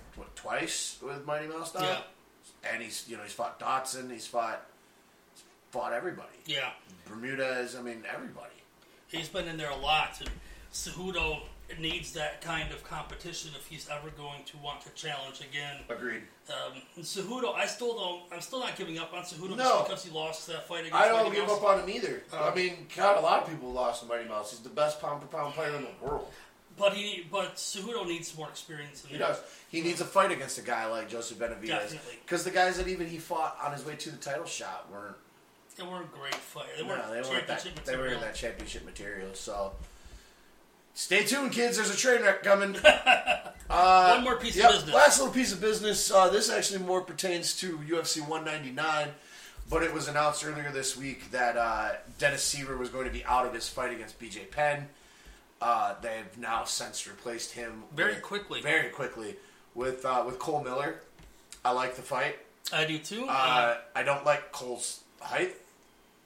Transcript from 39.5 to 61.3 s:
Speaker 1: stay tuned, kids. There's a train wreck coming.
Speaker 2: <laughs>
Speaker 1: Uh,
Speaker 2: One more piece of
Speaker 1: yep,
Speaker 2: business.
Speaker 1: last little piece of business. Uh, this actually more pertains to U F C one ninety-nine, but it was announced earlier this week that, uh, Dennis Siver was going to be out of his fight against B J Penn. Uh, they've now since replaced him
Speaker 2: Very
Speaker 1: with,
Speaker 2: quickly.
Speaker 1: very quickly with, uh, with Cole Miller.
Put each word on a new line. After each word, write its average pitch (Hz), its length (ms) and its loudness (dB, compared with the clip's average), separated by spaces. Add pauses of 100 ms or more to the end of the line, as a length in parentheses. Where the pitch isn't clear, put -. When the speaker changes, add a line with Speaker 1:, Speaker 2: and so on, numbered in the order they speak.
Speaker 1:
stay 196 320 2
tuned, 262 260 2
kids. 240 260 2
There's 214 160 2
a - 40 -4
train 240 240 6
wreck - 220 4
coming. 196 380 6
Speaker 2:
<laughs> - 40 8 (840)
Speaker 1:
Uh, 180 460 10
Speaker 2:
One 247 100 4
more 240 100 4
piece 214 220 -2
of 208 60 10
Speaker 1:
yep, 233 80 12
Speaker 2:
business. 151 220 4
Speaker 1:
last 285 260 12
little 254 140 2
piece 226 200 2
of 175 80 -6
business. 214 500 2
Uh, 190 160 12
this 220 220 4
actually 196 300 0
more 180 200 2
pertains 175 600 -2
to 170 260 -4
U 165 140 0
F 160 60 -4
C 160 120 0
one 156 240 -4
ninety-nine, 151 640 -2 (600)
but 165 120 2
it 160 120 0
was 147 160 -4
announced 147 360 2
earlier 147 280 -6
this 131 240 -2
week 135 340 -10
that, 123 240 2
uh, 113 380 0 (260)
Dennis 139 340 2
Siver 135 240 -4
was 123 120 -4
going 127 160 -4
to 120 80 -4
be 117 100 -6
out 123 220 4
of 113 80 -4
his 113 160 -6
fight 123 240 -4
against 113 260 -12
B 113 80 -12
J 98 160 -10
Penn. 147 460 0 (720)
Uh, 107 400 2
they've 110 360 -8
now 113 280 -2
since - 420 -4
replaced 117 460 -8
him 113 300 -10 (120)
Speaker 2:
Very 202 200 2
Speaker 1:
with, - 80 -8
Speaker 2:
quickly. 196 380 -6
Speaker 1:
very 160 280 2
quickly 113 480 -6 (360)
with, 127 300 -4
uh, 127 220 2
with 127 120 -6
Cole 151 280 -2
Miller. 143 340 -2 (640)